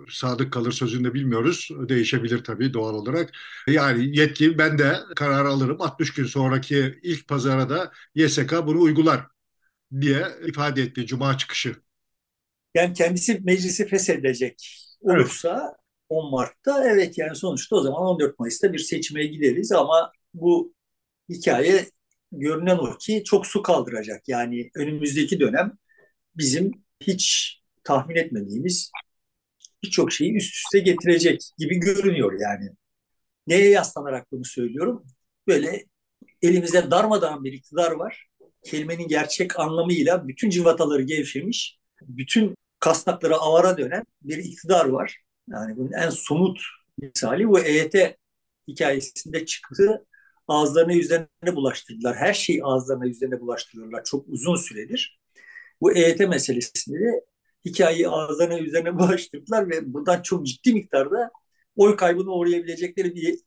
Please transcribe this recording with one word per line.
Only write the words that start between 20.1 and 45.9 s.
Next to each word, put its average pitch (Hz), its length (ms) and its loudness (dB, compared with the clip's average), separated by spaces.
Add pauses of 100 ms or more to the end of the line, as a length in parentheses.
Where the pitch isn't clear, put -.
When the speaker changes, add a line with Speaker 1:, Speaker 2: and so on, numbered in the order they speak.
Speaker 2:
bu 170 400 2 (560)
hikaye 175 600 2 (420)
görünen 160 460 0
o 127 200 -4
ki 214 280 -2
çok - 220 2
su 196 140 0
kaldıracak. 113 640 -2
Yani 120 480 -4
önümüzdeki 147 640 -2
dönem 147 380 0 (580)
bizim 156 360 0 (300)
hiç - 520 -2 (300)
tahmin 143 320 -2
etmediğimiz 120 760 -4 (920)
birçok - 280 0
şeyi 226 240 -2
üst - 200 -2
üste - 240 2
getirecek 175 640 2 (160)
gibi 160 220 -2
görünüyor 170 600 0
yani. 101 300 -6 (800)
Neye 196 220 6
yaslanarak 143 640 0
bunu 123 140 -8
söylüyorum? 139 580 -4 (440)
Böyle - 380 0 (560)
elimizde 170 500 4
darmadağın 175 520 2
bir 135 100 -8
iktidar 165 380 -2
var. 165 360 -10 (360)
Kelimenin 165 440 -8
gerçek 185 520 -2
anlamıyla 165 680 0
bütün 165 220 -2
cıvataları 165 520 2
gevşemiş, 151 800 -4 (220)
bütün 135 540 -2 (240)
kasnakları 160 560 0
avara 160 420 4
dönen 151 260 -4 (180)
bir 151 160 -10
iktidar 180 480 0
var. - 320 -2 (300)
Yani 110 300 -10
bunun 131 140 -6